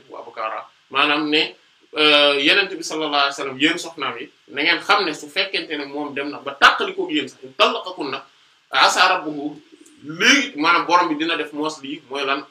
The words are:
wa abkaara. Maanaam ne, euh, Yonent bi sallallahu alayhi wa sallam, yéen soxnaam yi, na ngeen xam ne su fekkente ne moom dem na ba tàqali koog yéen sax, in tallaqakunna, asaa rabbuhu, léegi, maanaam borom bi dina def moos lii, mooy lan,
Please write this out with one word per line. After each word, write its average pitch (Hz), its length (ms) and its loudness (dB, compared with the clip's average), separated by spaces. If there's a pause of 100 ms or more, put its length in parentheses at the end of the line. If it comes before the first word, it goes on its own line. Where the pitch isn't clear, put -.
wa - 100 -16
abkaara. 110 460 -8 (240)
Maanaam 147 400 0
ne, 156 260 0 (380)
euh, 147 480 6
Yonent 190 320 2
bi 165 100 -8
sallallahu 156 320 -4
alayhi 143 220 2
wa 147 40 -6
sallam, 135 180 -8
yéen 170 180 2
soxnaam 135 420 -8
yi, 147 100 -14 (180)
na 139 140 -6
ngeen 160 200 0
xam 202 240 2
ne 151 80 -2
su 151 160 -12
fekkente 185 480 -4
ne 143 80 -8
moom 139 280 -8
dem 139 160 -6
na 139 100 -10
ba 139 200 -10
tàqali 220 360 4
koog 170 160 -6
yéen 139 180 -2
sax, - 140 -20
in 131 100 -18
tallaqakunna, 180 720 -2 (460)
asaa 175 380 4
rabbuhu, 151 520 -4 (420)
léegi, 214 540 2
maanaam 160 280 2
borom 175 240 4
bi 151 60 -2
dina 165 220 -2
def 151 160 -6
moos 151 280 -6
lii, 135 280 -12
mooy 139 160 -6
lan, 139 260 -2